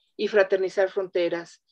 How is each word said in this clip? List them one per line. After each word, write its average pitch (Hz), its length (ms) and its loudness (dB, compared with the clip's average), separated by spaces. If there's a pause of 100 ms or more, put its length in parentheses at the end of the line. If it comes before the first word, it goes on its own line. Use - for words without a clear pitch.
(160)
y 208 120 -2
fraternizar 190 600 2
fronteras, 175 840 -4